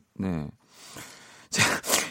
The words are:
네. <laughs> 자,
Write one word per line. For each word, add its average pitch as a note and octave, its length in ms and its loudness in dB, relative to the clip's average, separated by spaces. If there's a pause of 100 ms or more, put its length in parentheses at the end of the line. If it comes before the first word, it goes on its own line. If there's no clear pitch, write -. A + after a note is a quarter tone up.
(140)
네. E2+ 360 0 (460)
<laughs> - 540 -18
자, - 120 4 (480)